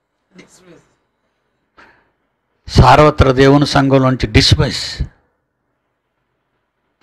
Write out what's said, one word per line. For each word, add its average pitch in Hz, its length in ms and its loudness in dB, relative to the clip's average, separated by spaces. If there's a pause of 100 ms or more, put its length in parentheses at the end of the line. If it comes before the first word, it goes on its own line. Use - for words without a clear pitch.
(2750)
సార్వత్ర 139 640 2
దేవుని 139 340 2
సంఘం 135 360 -2
నుంచి 127 260 -4
డిస్మిస్. - 760 -2 (2000)